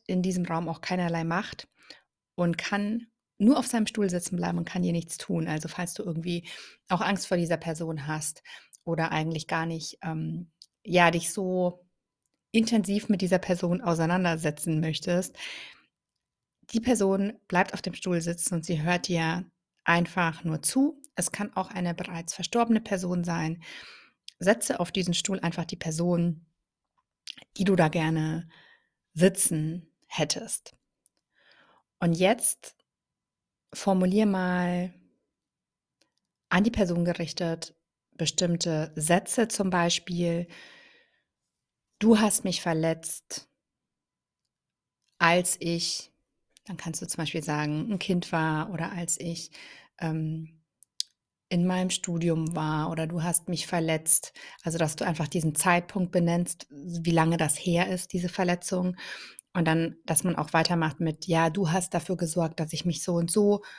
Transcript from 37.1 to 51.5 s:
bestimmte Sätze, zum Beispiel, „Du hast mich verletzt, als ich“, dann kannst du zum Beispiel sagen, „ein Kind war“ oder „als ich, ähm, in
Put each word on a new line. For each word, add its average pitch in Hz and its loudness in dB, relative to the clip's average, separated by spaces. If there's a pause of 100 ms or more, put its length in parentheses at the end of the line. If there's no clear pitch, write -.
bestimmte 165 0
Sätze, 175 2
zum 190 -2
Beispiel, 170 0 (1500)
„Du 214 8
hast 214 2
mich 185 -2
verletzt, 165 -2 (1700)
als 175 4
ich“, - -4 (540)
dann 180 -10
kannst 160 -8
du 170 -10
zum - -6
Beispiel 160 -4
sagen, 151 -2
„ein 196 -2
Kind 175 -2
war“ 160 0
oder 170 -4
„als 170 -4
ich, 170 -8 (480)
ähm, 160 -4 (960)
in 175 2